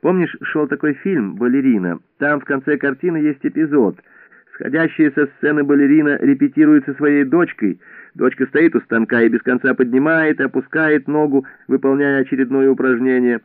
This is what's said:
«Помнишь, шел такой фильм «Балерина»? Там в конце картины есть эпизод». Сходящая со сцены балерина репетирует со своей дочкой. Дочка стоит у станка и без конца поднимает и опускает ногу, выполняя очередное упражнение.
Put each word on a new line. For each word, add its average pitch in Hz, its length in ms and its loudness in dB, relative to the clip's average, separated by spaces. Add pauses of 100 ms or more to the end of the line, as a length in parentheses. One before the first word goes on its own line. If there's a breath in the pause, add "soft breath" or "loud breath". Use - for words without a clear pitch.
«Помнишь, 175 420 -2
шел 151 240 -4
такой 139 280 -4
фильм 123 420 -4
«Балерина»? 117 640 0 (180)
Там 147 220 -2
в - 40 -20
конце 139 340 -4
картины 147 400 -4
есть 151 280 -2
эпизод». 143 540 0 (560 soft breath)
Сходящая 156 540 0
со 143 160 -2
сцены 147 380 -2
балерина 143 520 2
репетирует 143 720 2
со 139 80 -8
своей 147 300 2
дочкой. 131 540 -2 (360 loud breath)
Дочка 131 320 -2
стоит 160 280 2
у 117 60 2
станка 113 400 -2
и 113 80 4
без 113 140 0
конца 127 320 0
поднимает 143 680 0
и 135 40 0
опускает 143 600 -2
ногу, 147 400 0 (220 loud breath)
выполняя 135 540 0
очередное 135 480 0
упражнение. 123 760 0